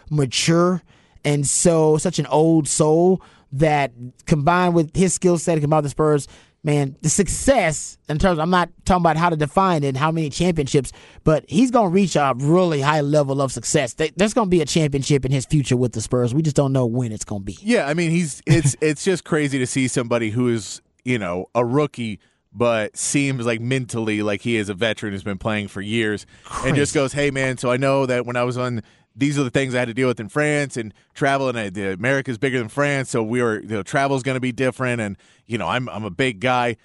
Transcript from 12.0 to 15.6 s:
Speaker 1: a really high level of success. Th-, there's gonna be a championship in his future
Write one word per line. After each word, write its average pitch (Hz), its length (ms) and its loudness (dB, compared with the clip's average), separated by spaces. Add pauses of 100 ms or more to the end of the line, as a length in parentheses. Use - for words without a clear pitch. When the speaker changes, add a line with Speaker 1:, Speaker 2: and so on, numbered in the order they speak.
Speaker 1:
a 139 200 2
really 156 440 2
high 151 220 4
level 143 400 2
of 131 100 -2
success. 127 420 -2
Th-, 160 220 -2
there's 208 180 2
gonna 220 160 0
be 175 100 4
a 151 60 2
championship 139 580 0
in 135 80 -4
his 135 140 0
future 135 300 2